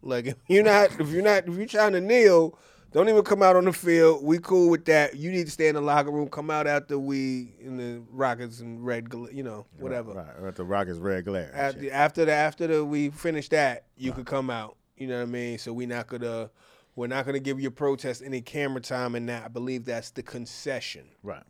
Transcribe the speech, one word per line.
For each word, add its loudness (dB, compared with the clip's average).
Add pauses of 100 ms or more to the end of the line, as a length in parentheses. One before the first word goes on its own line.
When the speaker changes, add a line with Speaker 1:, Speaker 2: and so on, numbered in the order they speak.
Speaker 1:
Like, -6
if -8 (120)
you're 6
not, 6
if -2
you're -2
not, 4
if -6
you're -6
trying 2
to 0
kneel, 6 (340)
don't 4
even 6
come 4
out 8
on 6
the 2
field. 4
We 2
cool 4
with 2
that. 4
You -8
need -2
to -12
stay 0
in 2
the -2
locker 2
room. -4
Come -10
out -2
after -2
we -6
in -12
the -10
Rockets -4
and -14
red, -6
gla-, -12
you -10
know, -12
Speaker 2:
Right, -16
Speaker 1:
whatever. -8
Speaker 2:
right. -14
Or -10
at -12
the -8
Rockets -2
red -2
glare -6
and -16
Speaker 1:
After, -4
Speaker 2:
shit. -8
Speaker 1:
after 2
the, 2
after 0
the, 0
we -2
finish -6
that, 0 (120)
you -6
Speaker 2:
Right. -8
Speaker 1:
could -10
come -4
out. -8 (220)
You -12
know -6
what -4
I -8
mean? -8
So -12
we -8
not -8
gonna, -8 (460)
we're -6
not -4
gonna -4
give -6
your -4
protest -4
any -8
camera -6
time -6
and -6
that. -10
I -14
believe -8
that's -8
the -12
concession. -12 (120)
Speaker 2:
Right. -12